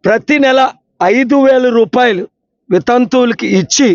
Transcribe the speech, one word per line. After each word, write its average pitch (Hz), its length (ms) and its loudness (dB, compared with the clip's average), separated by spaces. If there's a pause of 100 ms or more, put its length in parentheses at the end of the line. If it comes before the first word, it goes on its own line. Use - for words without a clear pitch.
ప్రతి 220 360 -2
నెల 262 220 2 (420)
ఐదు 240 400 0
వేల 262 260 2
రూపాయలు 226 540 0 (460)
వితంతువులకి 240 800 -2 (100)
ఇచ్చి 214 380 0